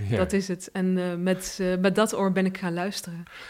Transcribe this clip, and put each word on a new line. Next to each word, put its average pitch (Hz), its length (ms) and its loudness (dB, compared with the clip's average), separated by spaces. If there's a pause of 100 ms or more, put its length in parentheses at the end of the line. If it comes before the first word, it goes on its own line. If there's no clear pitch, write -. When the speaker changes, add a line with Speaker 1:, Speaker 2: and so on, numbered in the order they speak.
Speaker 1:
Ja. 220 80 2
Speaker 2:
dat 185 160 2
is 196 140 2
het. 180 260 -6
En, 185 240 2
eh, 180 180 -2
met, 185 460 -2
eh, 185 160 2
met 190 180 4
dat 214 200 2
oor 190 160 2
ben 190 140 4
ik 185 120 -2
gaan 175 160 -4
luisteren. 175 500 -6 (260)